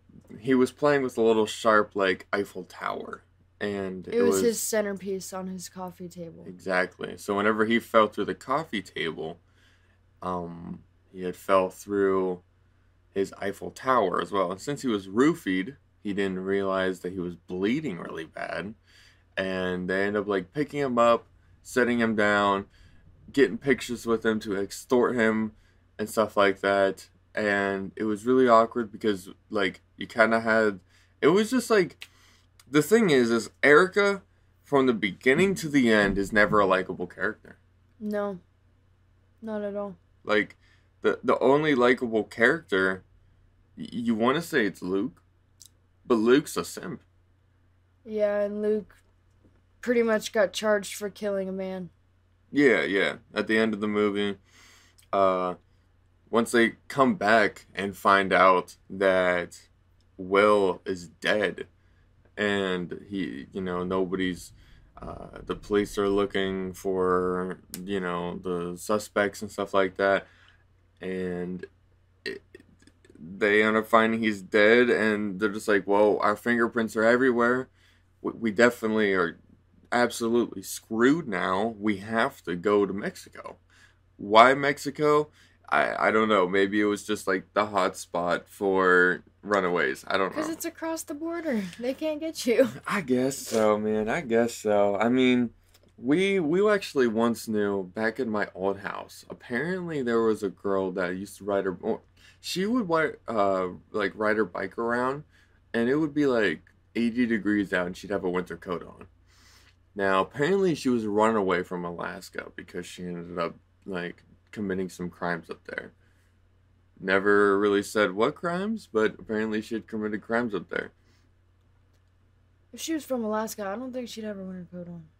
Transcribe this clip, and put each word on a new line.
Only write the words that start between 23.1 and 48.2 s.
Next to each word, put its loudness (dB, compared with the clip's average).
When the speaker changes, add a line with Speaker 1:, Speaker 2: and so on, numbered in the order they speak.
Speaker 1:
getting 4
pictures -4
with -2
him 0
to -4
extort 0
him 0
and -6
stuff 0
like 4
that. 0
And -2
it -6
was -4
really 4
awkward 4
because, -4
like, -2
you -10
kinda 2
had, 2
it 6
was 2
just, -2
like, 0
the 2
thing 4
is, 4
is 0
Erica, 6
from 2
the 4
beginning 2
to -6
the 4
end, 4
is -2
never 4
a 4
likable 0
character. -8
Speaker 2:
No. -6
Not -10
at -8
all. -10
Speaker 1:
Like, -2
the, 0
the 2
only 4
likable 2
character, 0
y-, -12
you -2
wanna 0
say 0
it's -8
Luke, -4
but 2
Luke's 2
a -4
simp. -14
Speaker 2:
Yeah, 0